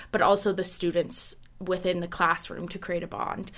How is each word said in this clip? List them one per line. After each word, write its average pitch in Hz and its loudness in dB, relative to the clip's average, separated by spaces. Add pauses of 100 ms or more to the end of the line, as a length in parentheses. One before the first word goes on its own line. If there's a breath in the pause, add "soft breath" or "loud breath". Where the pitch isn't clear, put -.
(120)
but 180 2
also 202 6
the 185 -2
students - 0 (220)
within 180 -2
the 175 -6
classroom 175 0
to 190 -8
create 175 -4
a 170 -10
bond. - -6